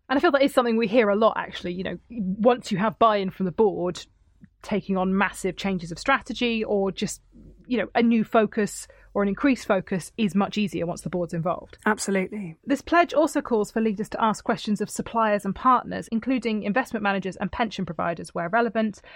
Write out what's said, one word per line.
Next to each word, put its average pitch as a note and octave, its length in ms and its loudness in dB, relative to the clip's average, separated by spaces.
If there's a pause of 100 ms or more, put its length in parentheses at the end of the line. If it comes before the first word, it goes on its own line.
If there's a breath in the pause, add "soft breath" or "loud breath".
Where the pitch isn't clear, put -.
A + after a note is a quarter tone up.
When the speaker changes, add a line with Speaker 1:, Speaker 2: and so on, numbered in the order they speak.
Speaker 1:
And C4 80 0
I C#4+ 60 2
feel E4+ 100 4
that C4+ 100 4
is C#4 120 4
something A#3+ 240 4
we A3+ 100 2
hear G#3 220 4
a G3 80 2
lot, A3 180 4
actually, F3+ 380 -6
you F3+ 100 -6
know, G#3+ 140 -6 (120)
once A3+ 640 0
you G3 60 0
have G#3 200 -2
buy-in G#3 320 4
from - 160 -4
the F3+ 60 -2
board, F3 540 0 (560)
taking G3 340 -4
on F#3 220 2
massive F#3+ 400 0
changes F#3 340 -4
of E3 80 -8
strategy A#3 640 0
or G3 300 0
just, - 280 -6 (460)
you B3 100 0
know, - 160 -2
a B3 80 2
new A#3 220 4
focus - 640 0 (280 soft breath)
or G3+ 60 2
an G3+ 80 2
increased A#3+ 380 0
focus F#3+ 500 -2
is G#3 160 0
much F#3+ 240 0
easier E3+ 300 -2
once F3 140 -6
the - 80 -10
board's F3 260 -4
involved. E3 500 -4
Speaker 2:
Absolutely. G3 800 -2
Speaker 1:
This C#4 160 -2
pledge E4+ 320 2
also D4+ 280 2
calls G#3+ 280 -2
for - 100 -4
leaders A3 300 -2
to - 140 -4
ask A3 200 0
questions G#3 380 -2
of G#3 80 -4
suppliers G#3+ 560 -2
and G3 80 -2
partners, F#3 580 2
including A3+ 520 -2
investment G#3+ 400 -2
managers G3 320 -2
and G3 160 -6
pension G3 340 -4
providers E3+ 480 -4
where F3 160 -4
relevant, A3 520 0 (140 loud breath)